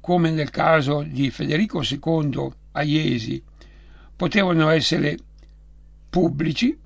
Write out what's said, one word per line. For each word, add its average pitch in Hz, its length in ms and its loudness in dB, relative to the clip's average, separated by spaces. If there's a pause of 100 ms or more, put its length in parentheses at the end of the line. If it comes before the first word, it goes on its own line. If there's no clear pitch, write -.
come 175 300 2
nel 156 200 -2
caso 147 520 2
di 139 280 -2
Federico 156 520 -2
secondo 143 720 -2 (180)
a 143 100 -4
Jesi, 139 600 -2 (720)
potevano 170 540 2
essere 147 480 0 (920)
pubblici 160 760 0